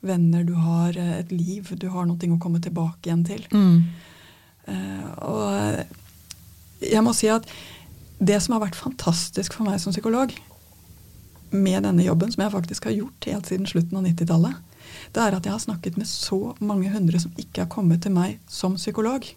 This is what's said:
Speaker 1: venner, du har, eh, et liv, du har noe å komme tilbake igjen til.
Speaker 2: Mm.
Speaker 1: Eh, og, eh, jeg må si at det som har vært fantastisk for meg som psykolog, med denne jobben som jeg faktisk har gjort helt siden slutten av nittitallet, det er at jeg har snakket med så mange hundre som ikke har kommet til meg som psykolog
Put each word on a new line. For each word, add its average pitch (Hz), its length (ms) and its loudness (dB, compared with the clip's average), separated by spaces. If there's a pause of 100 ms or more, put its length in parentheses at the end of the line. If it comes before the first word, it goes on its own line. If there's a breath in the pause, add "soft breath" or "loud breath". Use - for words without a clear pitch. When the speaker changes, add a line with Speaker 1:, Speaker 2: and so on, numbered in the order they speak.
Speaker 1:
venner, 170 400 4
du 170 100 0
har, 170 440 2
eh, 175 220 -2
et 170 120 -6
liv, 180 480 -4
du 185 100 -6
har 180 160 -4
noe 170 120 0
å 170 220 2
komme 170 220 0
tilbake 165 460 -4
igjen 170 180 2
til. 196 260 -8
Speaker 2:
Mm. 180 320 8 (840 loud breath)
Speaker 1:
Eh, 190 380 -8 (180)
og, 202 560 -2
eh, - 40 -4 (1080)
jeg 220 120 6
må 233 120 2
si 220 120 2
at 220 180 2 (800 loud breath)
det 202 180 4
som - 140 -2
har 220 120 0
vært 170 120 -6
fantastisk - 760 -4
for 220 120 -4
meg 196 140 0
som 196 140 -2
psykolog, 226 380 0 (1200)
med 196 320 4
denne 185 200 4
jobben 180 300 2
som - 100 -2
jeg 208 80 0
faktisk 175 340 -6
har 220 100 -2
gjort 226 340 -8
helt 202 160 -6
siden 190 240 -4
slutten 170 300 0
av 190 40 0
nittitallet, 170 520 2 (580 loud breath)
det 226 80 0
er 202 140 2
at 180 100 -6
jeg 202 80 -4
har 226 80 -6
snakket 175 360 -6
med 214 100 -4
så 208 520 -4
mange 202 300 0
hundre 175 320 2
som 170 160 -4
ikke - 240 -8
har 175 80 -4
kommet 170 320 2
til 196 100 -2
meg 180 360 0
som 190 280 -2
psykolog 220 600 -2